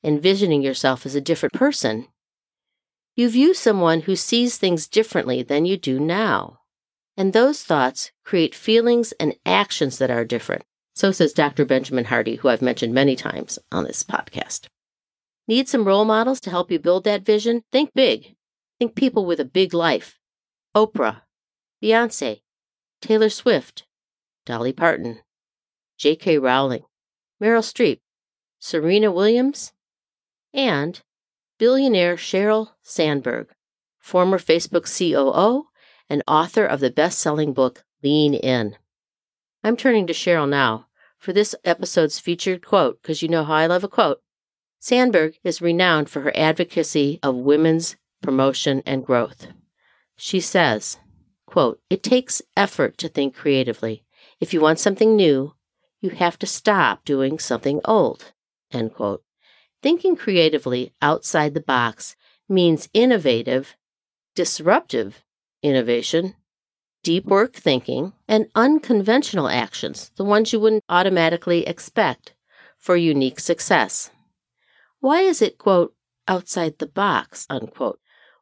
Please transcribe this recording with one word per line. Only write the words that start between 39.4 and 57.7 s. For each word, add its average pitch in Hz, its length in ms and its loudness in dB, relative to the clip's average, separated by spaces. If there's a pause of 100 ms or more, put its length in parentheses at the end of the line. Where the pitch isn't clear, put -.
I'm 226 140 0
turning 226 320 2
to 165 40 -2
Sheryl 160 360 0
now 127 400 0 (280)
for - 160 -10
this 208 220 0 (100)
episode's 170 540 0
featured 175 480 -6
quote, 165 380 2
'cause 160 180 -6
you 160 60 -4
know 160 160 0
how 156 100 -4
I 160 120 2
love 180 180 0
a 196 40 -6
quote. 160 320 0 (600)
Sandberg 220 640 2
is 175 180 -6
renowned 170 480 2
for 139 120 -8
her 147 140 -2
advocacy 156 840 0
of 131 140 0
women's 160 580 2 (260)
promotion 135 640 0
and 131 220 -6
growth. 120 400 -2 (720)
She - 240 -4
says, 135 580 -2 (480)
quote, 135 420 0
"It 190 140 -4
takes - 400 -2 (140)
effort - 420 -2
to 165 100 -10
think 139 280 -4
creatively. 123 640 -2 (380)
If - 120 -6
you 165 80 2
want 160 200 4
something 214 340 2
new, 147 400 2 (460)
you 185 100 -4
have - 280 -2
to - 80 -8
stop 165 580 0
doing 139 360 -2
something 139 440 -4